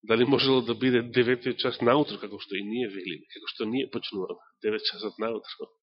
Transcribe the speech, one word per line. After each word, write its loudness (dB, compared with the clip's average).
Дали 4
можело 4
да -2
биде 4
деветиот 2
час -4
наутро, 4
како -12
што -8
и -4
ние -4
велиме, -10
како -14
што -4
ние -2
почнуваме, -6
девет -2
часот -10
наутро? -8